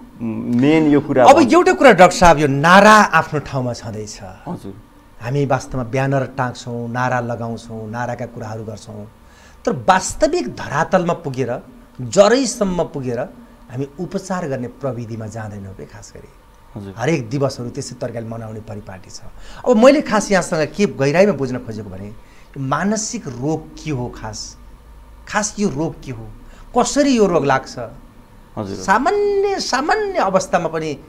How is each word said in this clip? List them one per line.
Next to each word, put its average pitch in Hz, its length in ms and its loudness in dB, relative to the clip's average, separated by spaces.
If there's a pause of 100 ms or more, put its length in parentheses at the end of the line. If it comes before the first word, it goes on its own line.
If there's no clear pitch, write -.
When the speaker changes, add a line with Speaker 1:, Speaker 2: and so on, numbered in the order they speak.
(220)
Speaker 1:
मेन 120 640 2
यो 143 140 6
कुरा 131 240 4
Speaker 2:
अब 269 100 8
Speaker 1:
भन्छु। 311 220 6
Speaker 2:
एउटा 359 160 6
कुरा 285 180 8
डाक्टर 180 260 6
साहब, 170 200 8
यो 151 100 2
नारा 175 440 8
आफ्नो 160 480 4
ठाउँमा 127 340 -4
छँदैछ। 107 480 -12
Speaker 1:
हजुर। 98 520 -12 (480)
Speaker 2:
हामी 135 240 0
वास्तवमा 127 380 -2
ब्यानर 131 540 -2
टाँग्छौँ, 120 520 -6
नारा 123 300 -2
लगाउँछौँ, 113 680 -8
नाराका 120 360 -8
कुराहरू 110 380 -12
गर्छौँ, 107 480 -14 (540)
तर 240 60 0
वास्तविक 208 840 0
धरातलमा 170 580 0
पुगेर, 131 480 -6 (400)
जरैसम्म 196 840 2
पुगेर 127 460 -6 (420)
हामी 135 160 -6 (120)
उपचार 180 480 -6
गर्ने 123 200 -6
प्रविधिमा 117 600 -8
जाँदैनौँ 101 460 -12
के 85 120 -16
खास - 300 -20
गरी। - 120 -20 (520)
Speaker 1:
हजुर। 98 180 -12
Speaker 2:
हरेक 127 320 -2
दिवसहरू 127 400 -4
त्यसै 120 260 -10
तरिकाले 117 320 -8
मनाउने 110 320 -10
परिपाटी 104 500 -16
छ। - 120 -18 (480)
अब 233 80 4
मैले 285 240 8
खास 208 300 -2
यहाँसँग 170 440 2
के 202 100 2
गहिराइमा 151 480 2
बुझ्न 127 240 -4
खोजेको 107 320 -10
भने, 95 180 -12
यो - 520 -18
मानसिक 185 680 -4
रोग 143 560 -6
के 156 80 -6
हो 123 180 -4
खास? - 480 -12 (720)
खास 208 320 -4
यो 202 100 2
रोग 156 340 -4
के 135 80 -10
हो? 110 160 -12 (500)
कसरी 269 400 2
यो 208 80 6
रोग 165 200 2
लाग्छ? 131 340 0 (800)
Speaker 1:
हजुर। 98 180 -6
Speaker 2:
सामान्य, 392 840 0
सामान्य 370 600 -2
अवस्थामा 185 480 0
पनि 156 300 -4 (120)